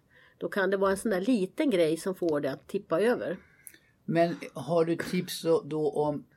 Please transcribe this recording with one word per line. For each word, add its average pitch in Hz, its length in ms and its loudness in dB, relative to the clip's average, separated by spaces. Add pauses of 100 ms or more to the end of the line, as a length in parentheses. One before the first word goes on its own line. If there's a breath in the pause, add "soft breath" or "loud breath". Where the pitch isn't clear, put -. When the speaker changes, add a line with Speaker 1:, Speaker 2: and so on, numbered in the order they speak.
(380 soft breath)
Speaker 1:
då 175 120 -6
kan 185 200 0
det 196 80 2
vara 196 140 2
en 190 60 0
sån 214 140 -2
där 185 100 0
liten 240 480 0
grej 165 280 4
som 185 180 -4
får 151 260 0
det 139 100 -2
att - 160 -12
tippa 180 340 -2
över. 190 360 0 (680 loud breath)
Speaker 2:
Men 165 300 2 (180)
har 165 320 0
du 165 100 0
tips - 460 -4
då, 165 240 2
då 156 260 -2
om 147 340 -2 (120)